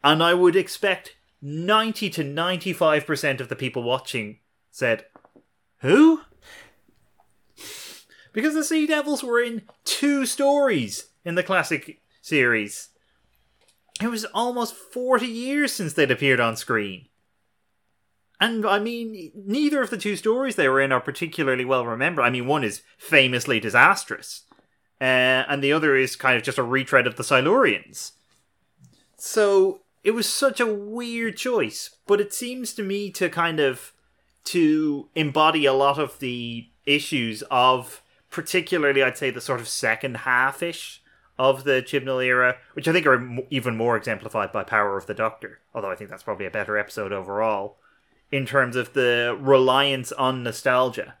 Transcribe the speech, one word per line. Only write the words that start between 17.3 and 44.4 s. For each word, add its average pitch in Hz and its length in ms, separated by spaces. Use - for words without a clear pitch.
And, 220 220
I 202 140
mean, 220 560
neither 269 480
of 226 80
the 233 80
two 202 180
stories 240 400
they 160 120
were 135 120
in 135 120
are 127 80
particularly 135 680
well 127 180
remembered. 131 380
I 120 80
mean, 123 160
one 143 180
is 104 160
famously 127 640
disastrous, 123 840
uh, 135 60
and 143 160
the 139 120
other 156 200
is 131 220
kind 127 220
of 110 40
just - 140
a 135 60
retread 127 440
of 117 100
the 127 60
Silurians. 143 880
So, 196 640
it 214 100
was 226 140
such - 320
a 226 140
weird 226 640
choice, 220 600
but 202 120
it 202 140
seems 247 420
to 220 80
me 202 280
to 180 180
kind 165 320
of, 131 320
to 156 720
embody 156 520
a 135 80
lot 139 240
of 143 200
the 120 500
issues 139 640
of, 127 500
particularly, 160 720
I'd 127 160
say, 135 100
the 123 140
sort 123 180
of 113 80
second 117 500
half-ish 135 840
of 131 260
the 131 180
Chibnall 127 420
era, 127 320
which 156 160
I 160 40
think 170 120
are 135 120
m-, 123 240
even 127 260
more 117 220
exemplified 104 520